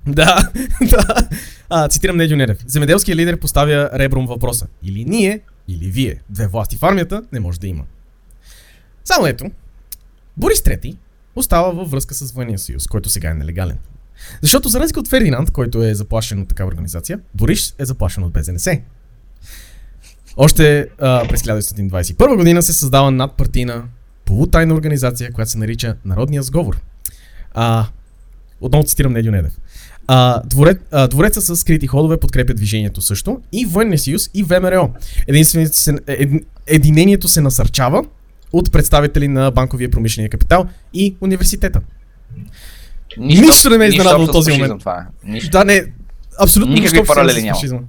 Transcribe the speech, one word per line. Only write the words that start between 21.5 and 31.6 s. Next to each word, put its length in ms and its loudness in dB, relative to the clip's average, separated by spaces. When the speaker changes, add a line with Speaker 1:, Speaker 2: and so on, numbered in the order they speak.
Speaker 1:
деветстотин 340 -4
двадесет 220 -4
и 80 -10
първа 180 4
година 260 4
се 120 0
създава 380 2
надпартийна 720 -2
полутайна 480 2
организация, 580 -2
която 200 -6
се 60 -4
нарича 380 -4
Народния 380 -2
сговор. 340 -2
А, 320 0
отново 220 2
цитирам 300 0
Недю 180 0
Недев. 220 -2
А, 360 4
дворе-, 340 4
а, 160 2
двореца 340 0
с 140 -4
скрити 320 0